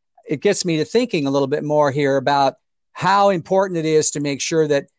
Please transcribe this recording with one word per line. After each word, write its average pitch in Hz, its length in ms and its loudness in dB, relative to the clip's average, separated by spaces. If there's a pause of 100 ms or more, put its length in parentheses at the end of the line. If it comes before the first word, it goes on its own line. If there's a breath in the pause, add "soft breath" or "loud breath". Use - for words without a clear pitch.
(280)
it 147 140 -4
gets 202 240 0
me 165 120 0
to 151 80 -2
thinking 220 400 -2
a 135 60 -2
little 139 160 0
bit 147 160 -4
more 147 260 2
here 139 280 0
about 139 380 0 (360)
how 202 380 2
important 190 480 0
it 160 80 -4
is 156 260 2
to 151 80 -6
make 143 220 -4
sure 160 260 0
that 143 180 0 (140)